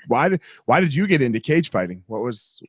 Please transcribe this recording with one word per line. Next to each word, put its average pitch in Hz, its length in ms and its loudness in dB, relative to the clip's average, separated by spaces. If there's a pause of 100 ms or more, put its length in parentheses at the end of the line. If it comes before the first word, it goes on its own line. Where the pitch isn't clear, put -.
why 131 220 2
did, 190 120 -2 (260)
why 151 140 4
did 165 140 0
you 190 120 0
get 165 160 2
into 113 180 0
cage 156 300 0
fighting? 92 380 -4
What 110 140 -8
was, - 460 -10